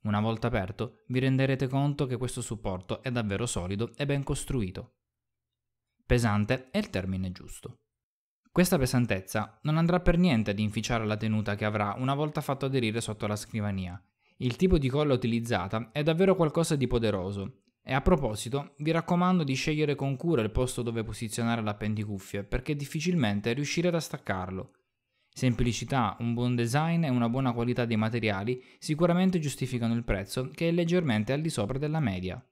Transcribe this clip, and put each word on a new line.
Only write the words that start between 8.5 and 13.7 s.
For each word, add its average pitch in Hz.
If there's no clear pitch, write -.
Questa 180
pesantezza 113
non 151
andrà 170
per 170
niente 117
ad 101
inficiare 110
la 107
tenuta 107
che 107
avrà 104
una 131
volta 151
fatto 139
aderire 120
sotto 107
la 104
scrivania. 98